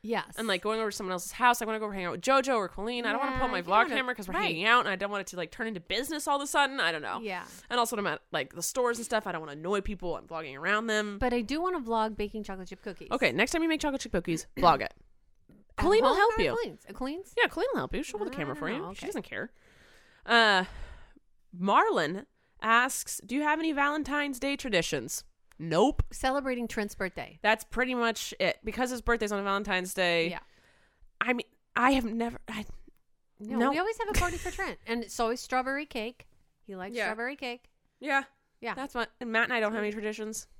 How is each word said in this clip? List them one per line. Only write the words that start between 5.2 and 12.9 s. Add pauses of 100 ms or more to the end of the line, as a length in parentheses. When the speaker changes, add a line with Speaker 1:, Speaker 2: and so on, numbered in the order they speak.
Speaker 2:
it
to,
like,
turn
into
business
all
of
a
sudden.
I
don't
know.
Speaker 1:
Yeah. (280)
Speaker 2:
And
also
when
I'm
at, (100)
like,
the
stores
and
stuff,
I
don't
wanna
annoy
people.
I'm
vlogging
around
them.
Speaker 1:
But
I
do
wanna
vlog
baking
chocolate
chip
cookies.